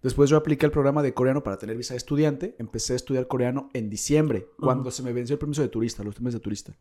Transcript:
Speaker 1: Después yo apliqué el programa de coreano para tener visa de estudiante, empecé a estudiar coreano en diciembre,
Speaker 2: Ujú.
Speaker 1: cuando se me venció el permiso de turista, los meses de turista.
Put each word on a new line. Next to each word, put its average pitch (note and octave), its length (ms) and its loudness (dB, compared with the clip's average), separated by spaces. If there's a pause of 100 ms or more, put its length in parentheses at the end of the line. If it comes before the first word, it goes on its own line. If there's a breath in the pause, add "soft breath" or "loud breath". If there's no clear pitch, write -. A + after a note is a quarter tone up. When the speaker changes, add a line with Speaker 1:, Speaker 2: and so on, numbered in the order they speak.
Speaker 1:
Después C3+ 280 4
yo D#3 60 8
apliqué D3+ 300 2
el D3 60 4
programa D3 300 2
de C3+ 100 0
coreano C3 300 2
para G2 160 -6
tener A2 180 -8
visa B2 180 -10
de B2+ 40 -6
estudiante, D3+ 600 0
empecé A2+ 340 -6
a B2 40 0
estudiar B2+ 300 -2
coreano B2+ 480 -2
en A2 160 -4
diciembre, C3+ 640 2
Speaker 2:
Ujú. - 120 -12
Speaker 1:
cuando B2+ 260 2
se - 120 -10
me B2 100 -6
venció B2 220 -2
el C#3+ 40 -6
permiso D3 240 -4
de C3+ 60 0
turista, A2+ 360 -2
los G#2 160 -8
meses A#2+ 200 -4
de - 40 -20
turista. - 360 -8